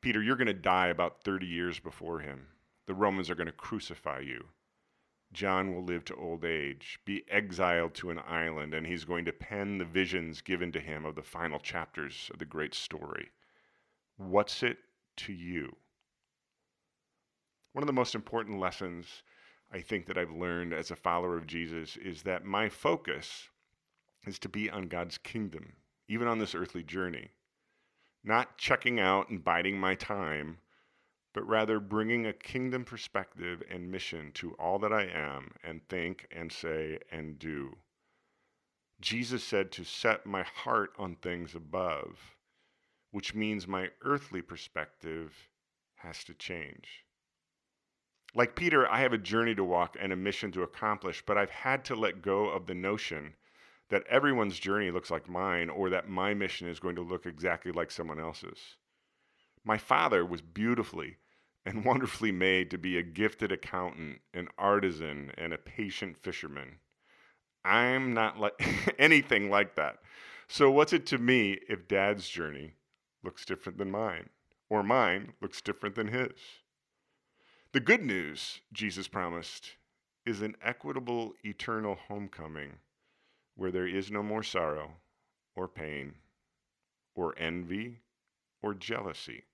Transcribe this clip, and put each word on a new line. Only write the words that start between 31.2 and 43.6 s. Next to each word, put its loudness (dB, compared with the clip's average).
but -6
rather 2
bringing 0
a -2
kingdom -4
perspective -6
and -8
mission -8
to -8
all 0
that 2
I 4
am -6
and -12
think -4
and -8
say -4
and -10
do. -8
Jesus -2
said 0
to -10
set 0
my -2
heart -2
on -6
things -6
above, -6
which -6
means -2